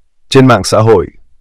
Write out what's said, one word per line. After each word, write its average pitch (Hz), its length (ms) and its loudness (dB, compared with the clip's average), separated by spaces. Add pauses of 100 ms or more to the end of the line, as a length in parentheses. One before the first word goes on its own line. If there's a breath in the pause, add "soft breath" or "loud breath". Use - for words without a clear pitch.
(300)
Trên 131 180 2
mạng 107 160 -2
xã - 160 -4
hội, 107 280 0 (340)